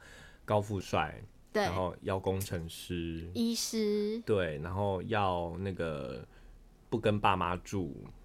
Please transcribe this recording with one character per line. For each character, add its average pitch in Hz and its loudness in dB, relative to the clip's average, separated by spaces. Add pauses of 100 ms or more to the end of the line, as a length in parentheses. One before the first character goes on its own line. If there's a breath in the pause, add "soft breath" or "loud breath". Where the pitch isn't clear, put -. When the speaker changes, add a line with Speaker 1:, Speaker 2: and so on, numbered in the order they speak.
(440 loud breath)
Speaker 1:
高 107 4
富 101 -2
帅， 80 0 (300)
Speaker 2:
对。 208 4
Speaker 1:
然 165 0
后 92 0
要 95 0
工 95 2
程 85 -4
师， 82 -4
Speaker 2:
医 233 2
师。 214 0
Speaker 1:
对， 87 2
然 87 -4
后 98 0
要 92 0
那 98 -2
个 71 -4 (600 soft breath)
不 120 0
跟 107 4
爸 101 8
妈 87 2
住， 76 -6 (220)